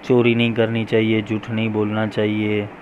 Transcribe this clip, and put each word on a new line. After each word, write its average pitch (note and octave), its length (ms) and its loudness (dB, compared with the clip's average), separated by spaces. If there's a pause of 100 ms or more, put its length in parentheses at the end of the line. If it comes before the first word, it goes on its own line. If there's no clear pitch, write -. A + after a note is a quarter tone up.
चोरी A#2+ 320 4
नहीं A#2 180 2
करनी A2+ 320 0
चाहिए, A2 360 2
झूठ G#2+ 280 -6
नहीं A2+ 200 -2
बोलना G#2+ 380 -2
चाहिए G#2+ 640 -2 (120)